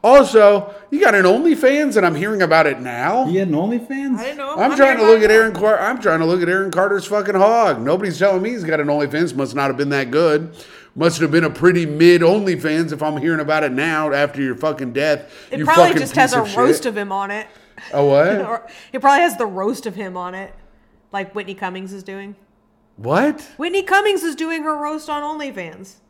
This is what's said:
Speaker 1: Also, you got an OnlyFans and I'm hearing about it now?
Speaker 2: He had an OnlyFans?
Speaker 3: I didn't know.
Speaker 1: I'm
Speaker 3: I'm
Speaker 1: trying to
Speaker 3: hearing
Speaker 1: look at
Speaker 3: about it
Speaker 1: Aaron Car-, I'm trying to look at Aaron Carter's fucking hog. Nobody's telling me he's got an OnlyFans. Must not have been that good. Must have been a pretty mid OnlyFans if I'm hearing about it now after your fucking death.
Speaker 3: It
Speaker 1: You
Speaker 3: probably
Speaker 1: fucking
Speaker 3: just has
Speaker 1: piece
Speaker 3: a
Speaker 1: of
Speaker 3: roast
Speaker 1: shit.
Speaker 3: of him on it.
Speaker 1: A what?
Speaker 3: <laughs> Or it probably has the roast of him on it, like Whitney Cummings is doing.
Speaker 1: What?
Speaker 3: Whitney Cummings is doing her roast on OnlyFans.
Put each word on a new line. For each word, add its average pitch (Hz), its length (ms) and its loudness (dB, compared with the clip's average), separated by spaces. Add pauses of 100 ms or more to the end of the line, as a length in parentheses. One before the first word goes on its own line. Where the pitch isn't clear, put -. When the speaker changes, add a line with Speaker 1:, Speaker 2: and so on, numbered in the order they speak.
Speaker 1:
Also, 214 680 6 (200)
you 294 100 0
got 403 140 4
an 185 100 4
OnlyFans 277 720 2
and 185 80 2
I'm 170 80 2
hearing 190 300 -2
about 160 240 4
it 131 120 -2
now? 131 460 -4
Speaker 2:
He 175 120 -2
had 196 100 0
an 151 80 -2
OnlyFans? 233 640 -4
Speaker 3:
I 226 60 -8
didn't 294 120 -10
know. 277 160 -10
Speaker 1:
I'm 220 180 0
Speaker 3:
I'm 277 60 -2
Speaker 1:
trying 269 200 4
to 220 60 2
Speaker 3:
hearing 220 180 6
Speaker 1:
look - 20 4
at - 20 4
Speaker 3:
about 214 80 6
it 220 60 8
Speaker 1:
Aaron 220 140 2
Car-, 208 260 0
I'm 233 200 -4
trying 170 200 0
to 165 80 0
look 175 160 0
at 170 60 -2
Aaron 190 200 -2
Carter's 190 360 -2
fucking 202 280 -4
hog. 196 480 2
Nobody's 170 380 -2
telling 190 240 2
me 226 80 -4
he's 220 120 -8
got 160 160 -2
an 147 60 -2
OnlyFans. 147 480 -2
Must 131 220 -6
not 139 100 -2
have 131 120 -2
been 143 120 -2
that 135 220 -2
good. 156 440 0 (400)
Must 160 260 0
have 151 100 0
been 165 120 4
a 156 60 0
pretty 170 380 0
mid 170 340 4
OnlyFans 165 720 0
if 147 80 -8
I'm 151 160 -4
hearing 156 220 -2
about 156 240 -2
it 139 80 -2
now 156 420 -2
after 139 300 -2
your 127 100 -4
fucking 139 400 -6
death. 147 300 -2 (260)
Speaker 3:
It 269 80 -6
Speaker 1:
You 151 80 -4
Speaker 3:
probably 339 200 6
Speaker 1:
fucking - 160 2
Speaker 3:
just - 160 -6
has 254 160 4
Speaker 1:
piece 254 40 0
Speaker 3:
a 233 60 2
Speaker 1:
of 202 120 -8
Speaker 3:
roast 269 280 2
Speaker 1:
shit. 247 80 -4
Speaker 3:
of 196 40 -10
him 202 160 -6
on 196 200 -6
it. 214 160 -8 (440)
Speaker 1:
A 143 140 0
what? 143 220 4
Speaker 3:
<laughs> 208 200 -2
Or 226 200 -8 (260)
it 262 80 -6
probably 277 200 4
has 349 160 0
the 233 100 -2
roast 196 400 -6
of 180 80 -10
him 190 200 -10
on 180 200 -10
it, 190 180 -12 (580)
like 196 220 -8
Whitney 196 220 -10
Cummings 190 380 -10
is 190 100 -16
doing. 196 320 -14 (600)
Speaker 1:
What? 190 440 -2 (160)
Speaker 3:
Whitney 359 260 -4
Cummings 392 400 0
is 320 120 -6
doing 320 280 -8
her 311 120 -4
roast 302 340 -8
on 294 140 -6
OnlyFans. 190 720 -12 (140)